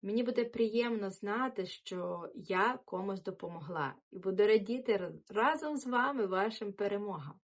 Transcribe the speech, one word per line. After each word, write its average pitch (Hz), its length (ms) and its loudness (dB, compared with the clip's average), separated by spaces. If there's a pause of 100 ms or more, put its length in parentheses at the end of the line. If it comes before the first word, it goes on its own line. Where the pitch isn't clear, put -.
Мені 214 220 2
буде 240 220 2
приємно 226 640 2
знати, 208 560 -2
що 175 680 -6
я 208 500 2
комусь 190 360 -4
допомогла. 165 760 -6 (160)
І 190 80 -12
буду 190 280 4
радіти 220 500 4
ра-, 180 140 -4 (180)
разом 302 480 2
з 262 100 -8
вами 247 380 2
вашим 202 480 -2
перемогам. 202 720 -4